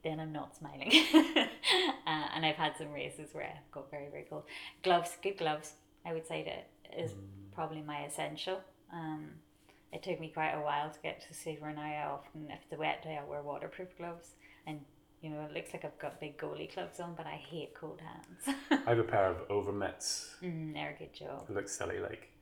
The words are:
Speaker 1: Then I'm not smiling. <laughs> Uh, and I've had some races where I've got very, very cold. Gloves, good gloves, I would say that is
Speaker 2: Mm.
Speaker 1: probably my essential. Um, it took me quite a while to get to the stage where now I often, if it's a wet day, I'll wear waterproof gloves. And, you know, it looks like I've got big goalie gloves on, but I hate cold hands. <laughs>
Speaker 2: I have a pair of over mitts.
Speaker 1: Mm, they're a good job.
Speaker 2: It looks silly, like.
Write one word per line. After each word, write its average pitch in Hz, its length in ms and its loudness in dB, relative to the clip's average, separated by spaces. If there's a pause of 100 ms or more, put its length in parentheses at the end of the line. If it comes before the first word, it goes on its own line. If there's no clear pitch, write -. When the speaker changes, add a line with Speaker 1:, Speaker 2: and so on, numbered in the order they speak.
Speaker 1:
Then 160 180 0
I'm 156 120 -4
not 143 240 -6
smiling. - 360 -4
<laughs> 311 560 10 (580)
Uh, 156 280 2
and 160 100 0
I've 151 120 4
had 156 200 2
some 151 160 -6
races 143 400 -6
where 151 120 -4
I've - 260 -10
got 139 180 -10
very, 143 220 -8
very 147 180 -8
cold. 151 140 -8 (400)
Gloves, 175 400 6
good 196 160 0
gloves, 151 360 0 (300)
I 170 80 -4
would 160 140 -4
say 160 160 -4
that - 560 -10
is 160 140 -2
Speaker 2:
Mm. - 420 -14
Speaker 1:
probably 156 280 -4
my 147 220 -6
essential. 156 560 -4 (320)
Um, 156 420 -6 (580)
it 160 100 -8
took 180 160 -2
me 156 120 -6
quite 156 220 2
a 151 80 0
while 147 300 2
to - 100 -14
get - 200 -4
to - 80 -16
the 156 60 -16
stage 151 260 -6
where 151 120 -6
now 151 100 -6
I 151 240 -4
often, 147 440 -8
if 151 140 -12
it's - 80 -10
a 156 40 -8
wet 151 280 0
day, 156 120 -4
I'll 143 120 -6
wear 147 140 -4
waterproof 147 540 -6
gloves. 170 380 -10 (320)
And, 151 180 -8 (360)
you 156 100 -8
know, 151 120 -4
it 151 100 -8
looks 160 200 -6
like 170 120 -8
I've - 160 -8
got - 180 -6
big 208 180 -8
goalie 151 380 -6
gloves 175 240 -6
on, 170 160 -6
but 160 120 -8
I 147 100 -8
hate 151 400 -8
cold - 240 -10
hands. - 580 -6 (120)
<laughs> 277 160 6
Speaker 2:
I 117 40 6
have 117 80 10
a 113 60 8
pair 101 220 6
of 85 220 2
over 101 220 2
mitts. - 720 -2
Speaker 1:
Mm, 160 320 -2
they're 151 220 -4
a - 20 -18
good 156 160 -12
job. - 340 -8
Speaker 2:
It 104 60 -4
looks 98 220 0
silly, 95 240 -2
like. - 260 -6 (160)